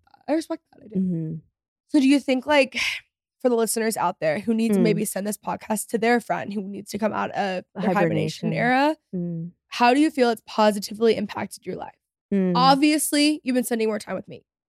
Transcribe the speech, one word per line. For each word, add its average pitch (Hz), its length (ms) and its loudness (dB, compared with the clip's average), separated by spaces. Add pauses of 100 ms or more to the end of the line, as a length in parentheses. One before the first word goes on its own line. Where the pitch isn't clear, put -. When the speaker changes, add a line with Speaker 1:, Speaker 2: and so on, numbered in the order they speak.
Speaker 1:
that. - 260 -10
I 302 40 0
respect 320 360 -6
that. - 140 -20
I - 20 -20
do. 214 120 -8
Speaker 2:
Mm-hmm. 165 340 -2 (560)
Speaker 1:
So 302 100 4
do 262 80 4
you 277 120 4
think, 254 260 -2
like, 277 320 2 (640)
for 262 80 2
the 240 60 2
listeners 226 420 -2
out 175 220 -2
there 156 200 0
who 208 140 -2
need 220 200 0
to 196 60 4
Speaker 2:
Mm. 233 40 4
Speaker 1:
maybe 214 220 2
send 196 200 -6
this 208 120 -6
podcast - 500 -6
to 233 100 -4
their 233 220 2
friend 175 340 -6
who 208 80 -4
needs 196 300 -12
to 208 80 -8
come 214 140 -2
out 196 180 -4
of 190 320 -4 (100)
their 185 200 -2
hibernation 160 580 -2
Speaker 2:
Hibernation. - 20 -2
Speaker 1:
era, 262 440 0 (180)
Speaker 2:
Mm. 175 360 -6 (180)
Speaker 1:
how 240 240 2
do 277 60 2
you 311 120 4
feel 240 180 2
it's 226 160 -4
positively 214 720 0
impacted - 480 -8
your 185 120 -8
life? - 180 -14 (360)
Speaker 2:
Mm. 190 240 2
Speaker 1:
Obviously, 294 880 4
you've 254 120 0
been 247 80 2
spending 226 240 -2
more 214 100 -2
time 202 180 -10
with - 120 -10
me. 139 180 -18 (240)